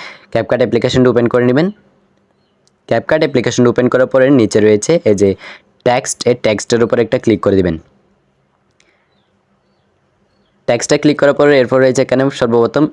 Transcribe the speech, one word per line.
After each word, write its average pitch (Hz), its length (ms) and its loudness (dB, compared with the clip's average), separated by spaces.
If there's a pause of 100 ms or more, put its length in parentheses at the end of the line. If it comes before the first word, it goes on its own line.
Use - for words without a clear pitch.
(320)
CapCut 117 240 -2
অ্যাপ্লিকেশনটা 123 540 0
ওপেন 120 180 0
করে 123 160 0
নেবেন। 139 260 0 (1200)
CapCut 117 300 -2
অ্যাপ্লিকেশনটা 123 520 0
ওপেন 123 180 -2
করার 127 180 0
পরে 131 240 2
নিচে 113 300 2
রয়েছে 160 440 2
এই 107 100 2
যে 135 200 0 (500)
টেক্সট, 123 440 -2
এই 123 60 2
টেক্সটের 113 480 -2
উপর 117 160 0
একটা 117 200 -2
ক্লিক 107 220 0
করে 98 160 0
দিবেন। 87 220 -2 (3000)
টেক্সটে 120 320 -2
ক্লিক 147 220 0
করার 143 140 2
পরে 147 240 2
এরপর 127 220 0
রয়েছে 131 220 2
এখানে 131 280 0
সর্বপ্রথম 120 640 0